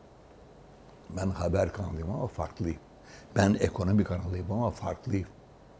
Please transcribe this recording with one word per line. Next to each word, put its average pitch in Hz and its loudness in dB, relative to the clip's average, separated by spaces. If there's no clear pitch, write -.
Ben 95 0
haber 87 2
kanalıyım 82 -4
ama 139 -2
farklıyım. 82 -4
Ben 101 6
ekonomi 101 4
kanalıyım 90 -4
ama 110 0
farklıyım." 90 -4